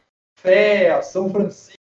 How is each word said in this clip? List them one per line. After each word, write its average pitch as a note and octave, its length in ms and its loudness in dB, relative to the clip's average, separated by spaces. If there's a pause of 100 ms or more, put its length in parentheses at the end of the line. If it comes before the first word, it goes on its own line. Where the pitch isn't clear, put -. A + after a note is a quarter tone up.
(380)
fea, F#3+ 640 2
São F#3+ 280 -6
Francisco, - 480 -6 (100)